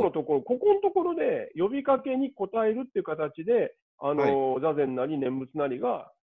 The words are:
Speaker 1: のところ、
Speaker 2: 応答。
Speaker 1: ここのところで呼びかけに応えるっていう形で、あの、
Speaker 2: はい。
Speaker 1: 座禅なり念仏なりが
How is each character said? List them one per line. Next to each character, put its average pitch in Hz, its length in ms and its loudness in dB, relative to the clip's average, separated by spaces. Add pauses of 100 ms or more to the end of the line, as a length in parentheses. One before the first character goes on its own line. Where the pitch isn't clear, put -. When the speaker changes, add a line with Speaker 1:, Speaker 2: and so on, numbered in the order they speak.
Speaker 1:
の 196 100 2
と 151 120 -4
こ 156 100 -2
ろ、 139 60 2
Speaker 2:
応 - 20 -2
答。 - 40 -18
Speaker 1:
こ 254 140 -2
こ 403 140 6
の 403 80 4
と 403 100 2
こ 370 120 2
ろ 349 120 -2
で 233 420 -2
呼 180 120 2
び 269 140 -4
か 277 160 4
け 262 180 -2
に 277 180 -2
応 196 140 -4 (140)
え 220 80 4
る 240 160 -4
っ - 40 -20
て - 80 -2
い - 20 0
う - 20 -10
形 156 420 -6
で、 214 300 2 (240)
あ 139 140 -2
の、 139 400 2
Speaker 2:
は 127 60 -2
い。 - 20 -2
Speaker 1:
座 156 120 0
禅 139 220 0
な 123 100 -2
り 151 120 -4
念 131 220 -2
仏 131 180 -8
な 147 100 0
り 127 120 -4
が 220 320 -4 (180)